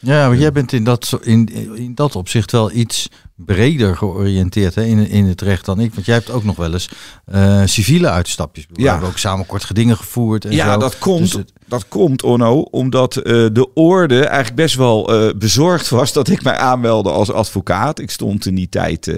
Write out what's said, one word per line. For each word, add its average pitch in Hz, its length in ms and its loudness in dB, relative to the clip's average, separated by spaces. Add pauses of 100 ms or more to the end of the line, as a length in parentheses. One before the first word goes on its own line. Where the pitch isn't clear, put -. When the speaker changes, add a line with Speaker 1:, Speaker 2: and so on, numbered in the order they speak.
Speaker 1:
Ja, 143 260 2
maar 123 100 4
Speaker 2:
Ja. 127 40 4
Speaker 1:
jij 151 120 2
bent 135 200 -2
in 117 120 0
dat 120 220 0
zo-, - 160 -4
in, 113 260 4 (280)
in 123 180 -12
dat 147 220 -2
opzicht 95 360 -4
wel 110 200 2
iets 117 360 -4 (360)
breder 107 520 2
georiënteerd, 95 800 -2
hè, 107 100 -2
in, 107 240 2
in 101 180 2
het 90 140 -2
recht 95 240 -2
dan 98 160 -2
ik. 113 140 -2
Want 95 120 -10
jij 117 80 2
hebt 117 160 -2
ook 117 140 -4
nog 107 120 -2
wel 82 160 -4
eens, 90 160 -6 (360)
eh, 98 400 4
civiele 131 460 2
uitstapjes. 82 600 -6
We 87 100 -4
Speaker 2:
Ja. 135 80 2
Speaker 1:
hebben 90 180 -2
ook 90 100 -8
samen 95 280 -2
kort - 180 -8
gedingen 113 320 2
gevoerd 110 480 -4
en 104 80 -6
Speaker 2:
Ja, 104 200 2
Speaker 1:
zo. 104 60 2
Speaker 2:
dat 127 200 -2
komt, 185 220 0
Speaker 1:
Dus 92 120 0
het 98 200 -8 (140)
Speaker 2:
dat 120 220 -6
komt, 165 340 0
Onno, 120 380 2
omdat, 131 560 -2
eh, 117 360 2
de 123 220 2
orde 160 500 4
eigenlijk 123 320 -2
best 147 180 0
wel, 117 400 2
eh, 110 220 2
bezorgd 131 520 0
was 123 240 0
dat 135 160 0
ik 170 140 0
mij 127 140 0
aanmeldde 113 540 0
als 95 220 0
advocaat. 104 680 -2
Ik - 120 -10
stond 104 360 -4
in 95 80 -2
die 92 140 -2
tijd, 82 400 -4
eh, 80 100 -4